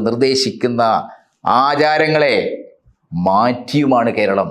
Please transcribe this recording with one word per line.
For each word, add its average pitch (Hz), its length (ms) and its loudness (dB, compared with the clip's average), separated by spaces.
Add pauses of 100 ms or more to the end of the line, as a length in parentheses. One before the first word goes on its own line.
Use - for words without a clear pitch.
നിർദ്ദേശിക്കുന്ന 120 760 -2 (800)
ആചാരങ്ങളെ 151 720 2 (920)
മാറ്റിയുമാണ് 123 920 0
കേരളം 95 320 0